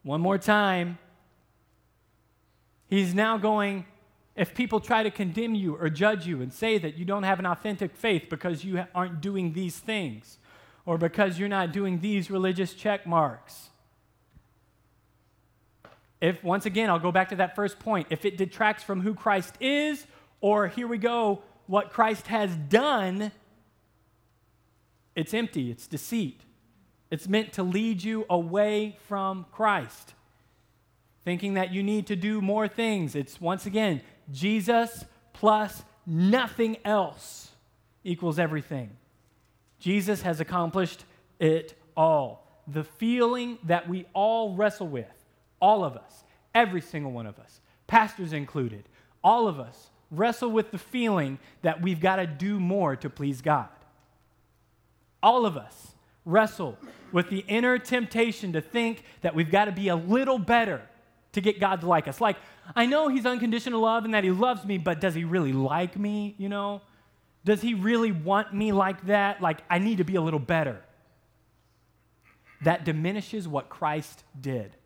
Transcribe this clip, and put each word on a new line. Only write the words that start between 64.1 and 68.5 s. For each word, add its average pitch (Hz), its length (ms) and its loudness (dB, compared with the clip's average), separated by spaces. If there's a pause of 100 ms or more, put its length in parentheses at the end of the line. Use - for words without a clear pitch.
that 208 100 4
he 185 80 4
loves 220 320 2
me, 196 140 -2
but 165 240 -2
does 185 120 2
he 170 120 -4
really 165 260 2
like 151 480 0
me, 208 380 -4
you 196 100 -6
know? 202 340 -6 (640)
Does 208 160 4
he 233 120 0
really 220 400 2
want 196 400 0